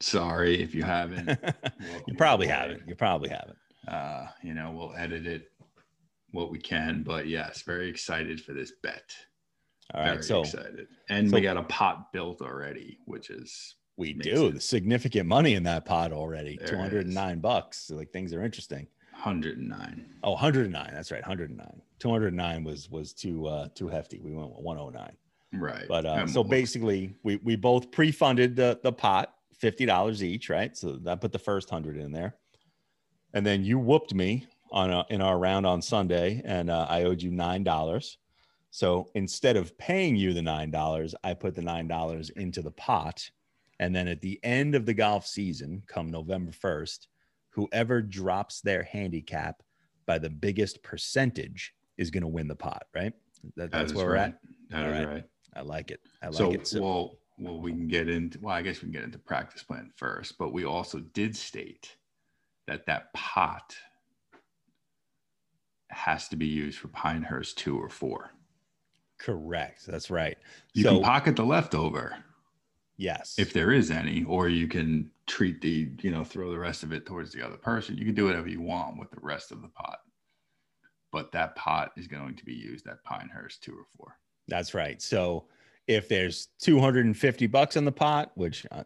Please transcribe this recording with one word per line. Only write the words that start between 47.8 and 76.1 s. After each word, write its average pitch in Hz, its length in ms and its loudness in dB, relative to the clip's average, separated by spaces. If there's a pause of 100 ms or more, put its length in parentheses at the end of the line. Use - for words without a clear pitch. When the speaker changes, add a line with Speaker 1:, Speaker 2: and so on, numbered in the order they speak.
Speaker 2:
drops 95 640 -2
their 95 200 2
handicap 82 800 -6 (440)
by 82 120 2
the 80 120 -4
biggest 95 520 0
percentage - 920 -2 (240)
is 85 120 -2
gonna 85 180 -2
win 80 200 -4
the 73 80 -6
pot, - 280 -8 (100)
right? 95 180 -2 (440)
That, 85 140 -6
Speaker 1:
That - 20 -
Speaker 2:
that's 76 200 0
Speaker 1:
is 98 60 -2
Speaker 2:
where 92 80 2
we're 90 80 4
Speaker 1:
right. 98 140 6
Speaker 2:
at? - 100 -10 (320)
Speaker 1:
That 78 140 -2
Speaker 2:
All 78 60 0
Speaker 1:
is 76 100 -2
Speaker 2:
right. 76 80 -2
Speaker 1:
right. 76 160 -6 (300)
Speaker 2:
I 64 60 -10
like 76 300 -8
it. - 100 -12 (220)
I 87 60 -8
like 78 80 -6
Speaker 1:
So, 92 160 4
Speaker 2:
it. 98 140 -4
So 107 140 -2
Speaker 1:
well, 92 380 -2 (200)
well, 87 220 -8
we 85 120 -4
can 82 160 -4
get 82 200 0
into, 85 320 -2
well, 101 140 -4
I 85 80 -2
guess 90 140 -4
we - 100 -12
can - 60 -8
get 65 120 -8
into - 140 -12
practice - 440 -8
plan - 340 -12
first, - 420 -8
but 71 160 -4
we 87 100 -2
also 80 360 -4
did 104 360 -2
state - 580 -12 (720)
that - 200 -8
that - 260 -2
pot - 640 -2 (2250)
has - 380 -2
to - 80 -6
be 80 100 -2
used 76 320 -2
for - 100 -16
Pinehurst 78 720 -4
two 69 200 -2
or - 100 -6
four. - 420 -8 (880)
Speaker 2:
Correct. 82 680 -6
That's 85 240 -8
right. 82 260 0 (360)
Speaker 1:
You 104 120 4
Speaker 2:
So 104 120 10
Speaker 1:
can 92 60 6
pocket 127 340 6
the 113 80 2
leftover. 82 720 0 (800)
Speaker 2:
Yes. - 420 -6
Speaker 1:
If 101 140 2
there 90 200 6
is 135 180 6
any, 80 340 0
or 90 240 2
you 82 200 4
can 80 420 0 (160)
treat 90 340 0
the, 78 300 0 (120)
you 98 80 0